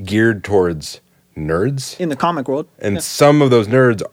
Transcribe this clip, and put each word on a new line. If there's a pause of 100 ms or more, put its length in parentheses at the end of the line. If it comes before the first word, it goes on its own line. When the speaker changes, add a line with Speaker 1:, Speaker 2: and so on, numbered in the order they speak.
Speaker 1:
geared
towards (360)
nerds.
Speaker 2:
In
the
comic
world. (140)
Speaker 1:
And
Speaker 2:
Yeah.
Speaker 1:
some
of
those
nerds (120)